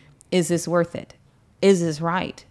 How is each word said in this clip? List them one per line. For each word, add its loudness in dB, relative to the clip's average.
is 2
this -2
worth -2
it? -16
Is 4
this -2
right? -4